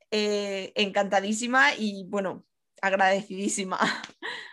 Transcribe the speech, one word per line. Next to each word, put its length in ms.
eh, 640
encantadísima 1000
y, 320
bueno, 380
agradecidísima. 1000
<laughs> 400